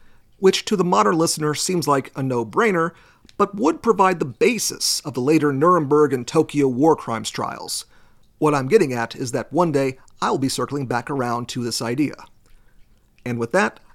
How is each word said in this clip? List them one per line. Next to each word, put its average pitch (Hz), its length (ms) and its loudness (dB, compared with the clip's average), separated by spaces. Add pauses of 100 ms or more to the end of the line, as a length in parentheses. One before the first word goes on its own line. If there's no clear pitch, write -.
(380)
which 190 280 2
to 214 100 0
the 180 80 0
modern 196 320 2
listener 156 380 -2
seems 170 340 -2
like 139 260 0
a 139 80 -6
no-brainer, 165 680 0 (480)
but 196 160 0
would 302 280 0
provide 185 360 2
the 160 80 -2
basis - 720 0
of 131 140 -10
the 127 80 -2
later 147 320 2
Nuremberg 147 580 4
and 123 140 -4
Tokyo 143 420 2
war 139 260 4
crimes 113 360 -6
trials. - 560 -8 (520)
What 151 160 2
I'm 135 140 -2
getting 175 240 4
at 117 240 -4
is 120 160 -6
that 123 180 -6
one 165 220 0
day 135 240 0 (240)
I'll 208 160 0
be 131 140 -2
circling 131 360 -4
back 120 220 -4
around 123 400 -4
to 120 160 -6
this 120 160 -6
idea. 131 360 -2 (1080)
And 120 140 -6
with 117 140 -6
that, 202 280 -2 (140)